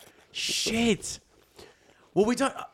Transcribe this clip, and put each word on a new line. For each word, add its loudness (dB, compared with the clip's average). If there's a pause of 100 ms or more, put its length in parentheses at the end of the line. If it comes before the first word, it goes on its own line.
(320)
Shit. -2 (920)
Well, 4
we 2
don't, 0
uh, -12